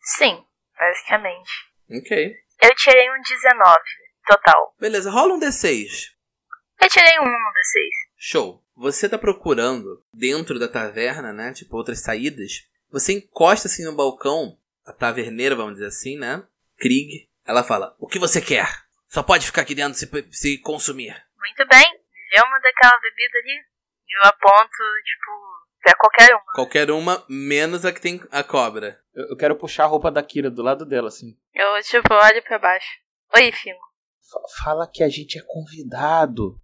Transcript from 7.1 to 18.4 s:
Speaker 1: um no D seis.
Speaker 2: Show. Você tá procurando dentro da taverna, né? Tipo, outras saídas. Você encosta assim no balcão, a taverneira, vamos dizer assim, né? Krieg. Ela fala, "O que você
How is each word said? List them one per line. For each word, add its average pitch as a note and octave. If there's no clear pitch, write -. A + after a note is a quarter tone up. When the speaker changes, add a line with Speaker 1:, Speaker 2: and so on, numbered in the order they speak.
Speaker 1:
um C#4+
no A#3
D F3+
seis. -
Speaker 2:
Show. -
Você C#3
tá A3
procurando B2+
dentro C3
da A#2
taverna, A#2
né? A2+
Tipo, -
outras A2+
saídas. A#2
Você C#3+
encosta G3
assim F3
no D#3+
balcão, C#3
a -
taverneira, A#2
vamos G#2+
dizer G2+
assim, C3
né? C#3
Krieg. C#3+
Ela A#2+
fala, G#2
"O -
que -
você E3+